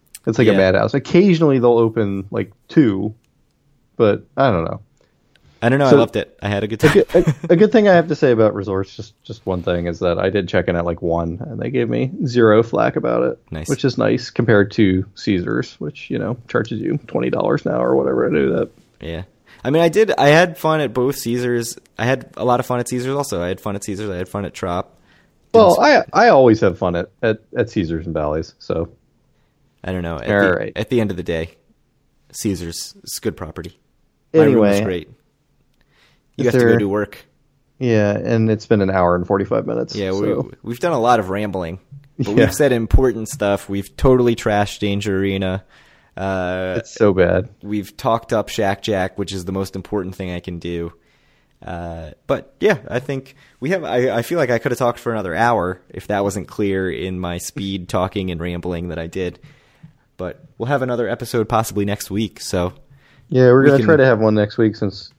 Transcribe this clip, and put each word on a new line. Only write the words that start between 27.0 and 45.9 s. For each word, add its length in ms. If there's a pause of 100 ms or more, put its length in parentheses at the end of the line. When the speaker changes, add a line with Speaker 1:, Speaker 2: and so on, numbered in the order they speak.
Speaker 1:
at, 180 (160)
at 120
Caesars 380
and 80
Bally's, 460
so. 280 (920)
Speaker 2:
I 80
don't 140
know. 160
At 100
Speaker 1:
All 120
Speaker 2:
the, 100
Speaker 1:
right. 240
Speaker 2:
at 140
the 100
end 100
of 60
the 80
day, 320 (760)
Caesars 720
is 180
good 160
property. 420 (540)
My 120
room 160
was 160
Speaker 1:
Anyway, 80
Speaker 2:
great. 240 (1300)
You 100
Speaker 1:
is 60
Speaker 2:
got 60
to 60
go 60
Speaker 1:
there 80
Speaker 2:
do 100
work. 360 (540)
Speaker 1:
Yeah, 380
and 340
it's 160
been 140
an 100
hour 260
and 100
forty-five 400
minutes, 280
Speaker 2:
Yeah, 180
we, 60
Speaker 1:
so. 320 (120)
Speaker 2:
we've 180
done 120
a 80
lot 200
of 100
rambling, 480 (400)
but 100
Speaker 1:
Yeah. 60
Speaker 2:
we've 200
said 180
important 560
stuff. 400
We've 280
totally 400
trashed 440
Danger 380
Arena. 460 (520)